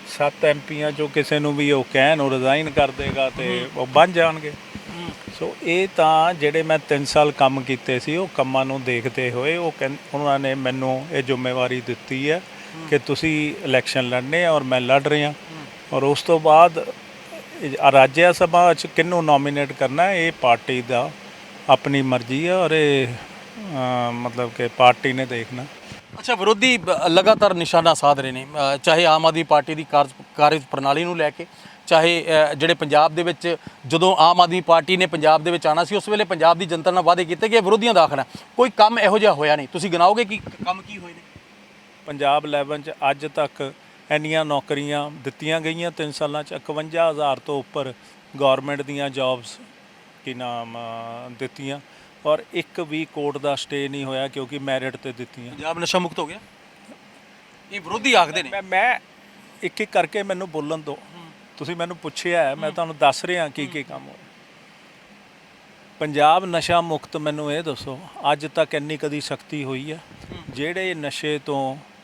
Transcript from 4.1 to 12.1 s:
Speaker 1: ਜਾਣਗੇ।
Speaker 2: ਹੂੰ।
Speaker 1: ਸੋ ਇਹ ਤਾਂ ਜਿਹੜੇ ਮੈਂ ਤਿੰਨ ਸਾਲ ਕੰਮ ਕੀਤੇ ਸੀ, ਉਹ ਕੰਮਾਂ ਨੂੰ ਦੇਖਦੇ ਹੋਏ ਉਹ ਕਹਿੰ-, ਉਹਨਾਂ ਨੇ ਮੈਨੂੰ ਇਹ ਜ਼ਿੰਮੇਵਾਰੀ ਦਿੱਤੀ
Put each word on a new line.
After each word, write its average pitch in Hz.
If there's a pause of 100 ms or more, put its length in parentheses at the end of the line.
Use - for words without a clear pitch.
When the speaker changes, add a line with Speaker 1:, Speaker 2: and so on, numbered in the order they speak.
Speaker 1:
ਜਾਣਗੇ। 160 (440)
Speaker 2:
ਹੂੰ। 170 (300)
Speaker 1:
ਸੋ -
ਇਹ 190
ਤਾਂ 160
ਜਿਹੜੇ 147
ਮੈਂ 160
ਤਿੰਨ 143
ਸਾਲ 147
ਕੰਮ 135
ਕੀਤੇ 127
ਸੀ, 151
ਉਹ 185
ਕੰਮਾਂ 131
ਨੂੰ 135
ਦੇਖਦੇ 123
ਹੋਏ 135
ਉਹ 165
ਕਹਿੰ-, 139 (180)
ਉਹਨਾਂ 143
ਨੇ 135
ਮੈਨੂੰ 131
ਇਹ 139
ਜ਼ਿੰਮੇਵਾਰੀ 127
ਦਿੱਤੀ 131